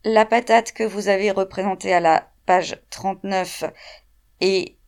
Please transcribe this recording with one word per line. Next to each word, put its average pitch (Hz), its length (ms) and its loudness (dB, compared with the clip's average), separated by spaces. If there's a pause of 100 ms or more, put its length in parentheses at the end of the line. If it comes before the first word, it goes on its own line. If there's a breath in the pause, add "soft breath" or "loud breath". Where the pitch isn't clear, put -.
La 220 220 4
patate 226 460 2
que - 120 -8
vous 202 260 -4
avez 196 220 0
représentée 190 600 -4
à 175 60 4
la 165 320 2 (140)
page 180 440 0
trente-neuf 190 760 -6 (720 loud breath)
est 190 380 -2 (100)